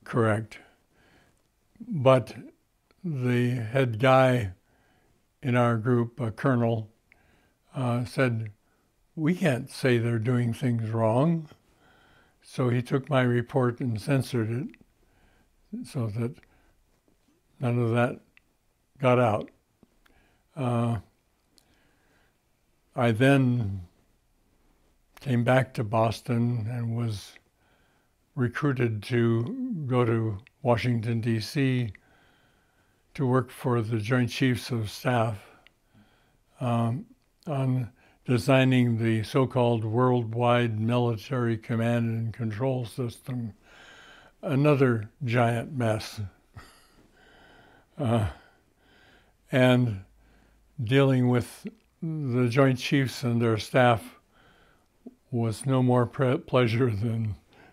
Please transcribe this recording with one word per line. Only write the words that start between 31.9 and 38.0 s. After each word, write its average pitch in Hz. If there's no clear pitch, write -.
to 147
work 127
for 120
the 113
Joint 120
Chiefs 127
of 110
Staff, 113
um, 117
on 131